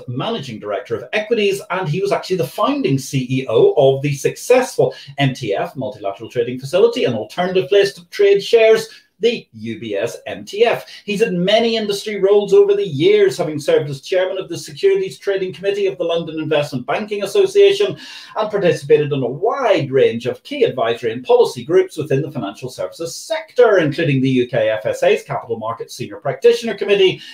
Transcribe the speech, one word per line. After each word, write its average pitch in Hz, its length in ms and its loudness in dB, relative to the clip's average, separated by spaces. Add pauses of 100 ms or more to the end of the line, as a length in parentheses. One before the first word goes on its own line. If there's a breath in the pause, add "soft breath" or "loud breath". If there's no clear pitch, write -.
managing 135 520 -6
director 104 360 -6
of - 80 -8 (100)
equities, 214 560 0
and 185 180 -4
he 175 140 -2
was 196 100 0
actually 165 260 -2
the 160 100 -2
founding 220 500 0
C 131 320 -4
E 131 180 -2
O 123 260 4
of 135 280 4
the 143 140 -4
successful 233 800 0 (240 loud breath)
M 131 160 0
T 104 180 -6
F, - 220 -6
Multilateral 104 560 -10
Trading 123 280 -4
Facility, 214 440 2
an 131 100 0
alternative 180 560 -2
place 196 240 4
to - 160 -20
trade 202 320 4
shares, 220 460 4 (320 loud breath)
the 220 340 -2
U 110 260 -10
B 107 160 -6
S 98 220 -4 (100)
M 95 180 -12
T 208 180 0
F. 214 220 0 (180 loud breath)
He's 208 180 -2
had 185 120 0
many 220 420 2
industry 208 440 -4
roles 196 340 4
over 202 220 6
the 202 120 -2
years, 185 480 4
having 156 220 -4
served 147 320 0
as 139 120 -10
chairman 185 360 -2
of 185 100 -8
the 170 100 -10
Securities 190 600 -2
Trading 190 340 -4
Committee 196 360 -4
of - 100 -4
the 175 60 -4
London 165 360 -4
Investment 147 460 -2
Banking 202 380 -4
Association 196 720 4 (380 loud breath)
and 214 160 -4
participated 151 600 2
in 135 120 -2
a 117 40 -2
wide 190 600 0
range 117 380 2
of - 160 -6
key 285 200 -2
advisory 117 500 -2
and 127 120 -10
policy 220 400 2
groups 185 320 0
within 139 240 -2
the 151 100 -8
financial 107 380 -10
services - 460 -10
sector, 240 640 2
including 143 420 0
the 135 80 2
U 123 180 2
K 110 220 0
F 110 160 -4
S 110 160 -2
A's 190 220 2
Capital 117 340 -8
Markets 113 380 -10
Senior 101 220 -12
Practitioner 233 580 0
Committee 202 440 2 (140 loud breath)